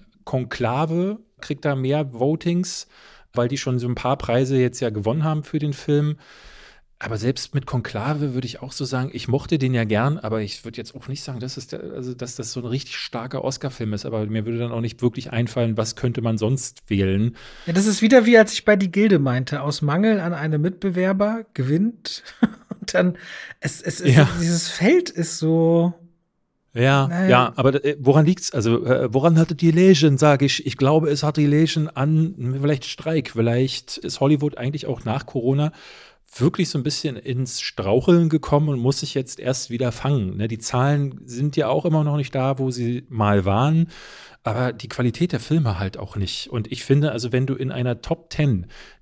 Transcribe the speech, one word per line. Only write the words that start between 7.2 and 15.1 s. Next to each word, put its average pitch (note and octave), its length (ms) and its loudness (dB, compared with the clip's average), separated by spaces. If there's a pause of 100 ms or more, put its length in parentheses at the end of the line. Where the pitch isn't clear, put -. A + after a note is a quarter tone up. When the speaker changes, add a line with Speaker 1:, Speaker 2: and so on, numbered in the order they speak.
Speaker 1:
mit C#3 140 -4
Konklave C3+ 680 -4
würde B2+ 140 -4
ich - 160 -12
auch C3+ 80 -12
so - 120 -8
sagen, B2+ 300 -4
ich - 140 -8
mochte C#3 320 0
den B2+ 160 0
ja A#2 80 2
gern, A2+ 340 0
aber A2 240 -4
ich - 240 -10
würde A#2+ 120 -12
jetzt A#2 180 -14
auch - 120 -14
nicht C3+ 140 -10
sagen, B2+ 180 -10
dass C3 160 -10
es - 120 -12
der, - 140 -12 (120)
also, B2+ 220 -8
dass B2 200 -10
das A2+ 180 -8
so B2+ 80 -6
ein A#2 40 -10
richtig B2+ 300 -6
starker - 480 -8
Oscar-Film C3 500 -6
ist. G#2 140 -8
Aber A2 180 -4
mir G#2+ 200 -4
würde A#2 120 -4
dann A#2 140 -4
auch A#2 100 -4
nicht A#2 220 -6
wirklich A#2+ 280 -2